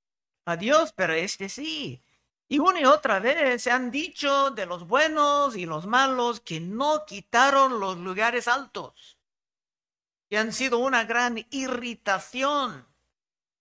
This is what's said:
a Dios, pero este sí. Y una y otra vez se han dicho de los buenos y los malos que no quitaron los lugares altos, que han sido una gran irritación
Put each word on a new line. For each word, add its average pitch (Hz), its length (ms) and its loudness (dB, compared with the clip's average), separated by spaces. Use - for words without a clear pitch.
a 170 120 -4
Dios, 285 360 2
pero 170 200 -2
este 190 360 -4
sí. 269 540 -10
Y 285 60 2
una 359 220 2
y 285 40 2
otra 262 360 4
vez 254 420 2
se 240 80 0
han 247 220 0
dicho 277 580 0
de 208 160 -6
los 175 220 -10
buenos 285 680 2
y 180 100 -6
los 156 200 -6
malos 247 540 0
que 165 180 -8
no 277 480 -2
quitaron 262 720 2
los 190 200 -4
lugares 214 500 -2
altos, 240 680 -6
que 202 80 -4
han 220 160 0
sido 240 260 0
una 247 260 2
gran 233 460 -2
irritación 247 1400 -4